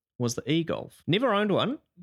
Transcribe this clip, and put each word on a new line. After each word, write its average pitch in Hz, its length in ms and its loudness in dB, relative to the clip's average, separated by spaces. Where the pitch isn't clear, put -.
was 120 160 -2
the - 160 -4
e-Golf. 165 560 -4
Never 214 260 2
owned 202 180 2
one, 175 280 0